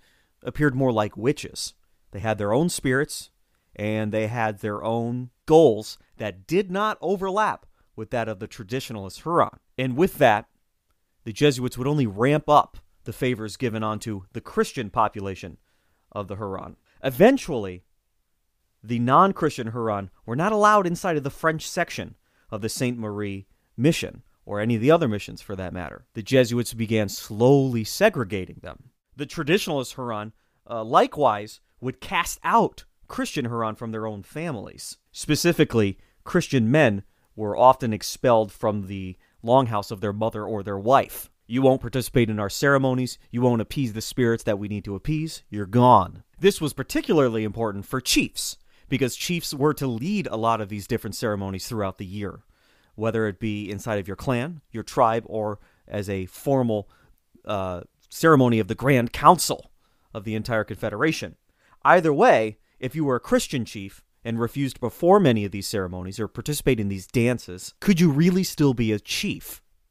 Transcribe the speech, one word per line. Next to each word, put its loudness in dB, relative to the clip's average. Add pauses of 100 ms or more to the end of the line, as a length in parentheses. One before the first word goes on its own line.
(420)
appeared 0
more 2
like 0
witches. -4 (360)
They -12
had -2
their -2
own 2
spirits, -4 (440)
and -4
they 0
had -4
their -6
own -4 (160)
goals 6 (200)
that -10
did -2
not -2
overlap -2 (320)
with -10
that -2
of -8
the -12
traditionalist -10
Huron. 0 (200)
And -2
with 0
that, 4 (760)
the -10
Jesuits 0
would -4
only 0
ramp 0
up 4 (280)
the -12
favors -4
given -4
onto -6
the -12
Christian -4
population -4 (560)
of -8
the -10
Huron. -10 (260)
Eventually, 2 (1000)
the -2
non-Christian 2
Huron -4 (140)
were -6
not 0
allowed 4
inside -2
of -4
the -4
French -2
section -6 (360)
of -8
the -4
Sainte -4
Marie -8 (300)
mission, 0 (220)
or -6
any 0
of -2
the 4
other 4
missions -6
for -14
that -10
matter. -12 (100)
The -10
Jesuits 2
began -2
slowly 2
segregating -2
them. -18 (260)
The -10
traditionalist -2
Huron, -8 (360)
uh, -6
likewise, 2 (200)
would -8
cast -4
out 2 (240)
Christian -6
Huron -4
from -10
their -6
own -8
families. -12 (140)
Specifically, 2 (260)
Christian 2
men 4 (320)
were -4
often 6
expelled 2
from -4
the -10 (280)
longhouse 2
of -10
their -2
mother -4
or -6
their -6
wife. 2 (160)
"You -2
won't 4
participate 0
in -4
our -2
ceremonies, 2 (120)
you -4
won't 2
appease -4
the -8
spirits 0
that -2
we -8
need -6
to -6
appease, -6
you're -6
gone." 6 (140)
This 2
was -4
particularly 0
important -6
for -6
chiefs, -2 (320)
because -2
chiefs -6
were 0
to -6
lead -4
a -6
lot 0
of -8
these -10
different -6
ceremonies -6
throughout -6
the -12
year, -10 (520)
whether -2
it -6
be -6
inside -6
of -8
your -10
clan, -4 (100)
your -10
tribe, 2
or -6 (300)
as -6
a -4
formal, 0 (560)
uh, -6 (280)
ceremony 6
of 0
the -2
Grand 2
Council 2 (400)
of -12
the -4
entire -2
Confederation. -4 (480)
Either 6
way, 4 (200)
if -8
you -2
were 2
a -2
Christian -2
chief -14 (200)
and -4
refused -4
to -16
perform 4
any 4
of -6
these -8
ceremonies -8
or -4
participate -2
in -2
these -6
dances, -2
could 4
you 6
really 2
still 2
be 0
a -2
chief? -8 (280)